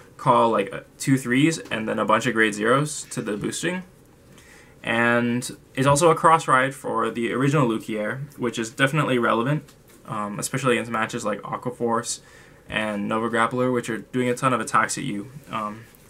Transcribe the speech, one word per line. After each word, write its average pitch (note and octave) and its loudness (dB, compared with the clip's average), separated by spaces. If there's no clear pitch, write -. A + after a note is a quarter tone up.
call, A#2 4
like, G2+ 0
uh, - -8
two C3 4
threes C3+ 2
and A2+ -6
then A2 -2
a G#2+ 2
bunch A2 4
of A2+ 0
grade A2 4
zeros B2+ 0
to - -8
the G#2+ -4
boosting. E3 -4
And A#2+ 0
it's C3 0
also C#3+ 6
a D#3+ 4
cross D#3+ 4
ride C3+ 2
for A2+ -2
the A#2 -2
original C3+ 2
Lukier, A2 -4
which C#3 -4
is A2+ -4
definitely C3+ 0
relevant, A#2 0
um, G#2 -8
especially C3+ -2
against A2+ -4
matches A2+ -4
like G#2 -4
Aquaforce A#2 -4
and G#2 -4
Nova A2+ 0
Grappler, B2 0
which B2 -2
are A2 -4
doing B2 -4
a A#2+ 0
ton B2+ 0
of A#2 0
attacks - 0
at - -6
you. G2+ -6
Um, A2 -8